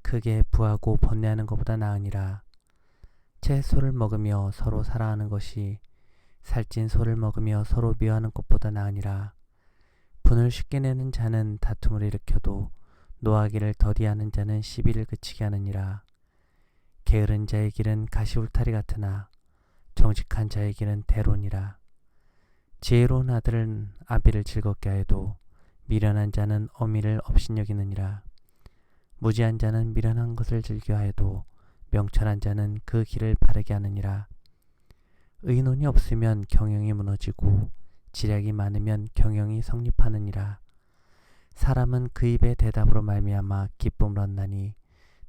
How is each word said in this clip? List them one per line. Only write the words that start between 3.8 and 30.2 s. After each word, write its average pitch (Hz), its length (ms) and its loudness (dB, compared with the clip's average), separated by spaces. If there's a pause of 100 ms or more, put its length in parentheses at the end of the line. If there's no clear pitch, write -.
먹으며 104 640 -2
서로 113 300 -2
사랑하는 107 460 -2
것이 101 500 -6 (640)
살찐 113 460 -4
소를 113 260 2
먹으며 107 480 -2
서로 113 340 0
미워하는 110 340 0
것보다 - 380 4
나으니라. 101 640 -6 (880)
분을 120 300 6
쉽게 - 280 -6
내는 131 320 -4
자는 110 480 -2
다툼을 107 440 0
일으켜도 101 640 0 (480)
노하기를 107 560 0
더디하는 107 580 0
자는 107 300 -4
시비를 110 440 -2
그치게 - 380 -10
하느니라. 98 600 -6 (1000)
게으른 104 420 2
자의 107 240 -2
길은 107 340 -2
가시울타리 110 640 -2
같으나 101 580 -6 (640)
정직한 107 540 4
자의 104 220 -4
길은 104 360 -4
대로니라. 101 720 0 (1000)
지혜로운 123 520 2
아들은 110 600 -4 (140)
아비를 107 380 2
즐겁게 - 460 -4
하여도 98 460 -2 (500)
미련한 104 460 0
자는 107 420 -4
어미를 110 500 -2
업신여기느니라. 101 1000 -2 (920)
무지한 113 400 0
자는 110 360 -2
미련한 113 420 -2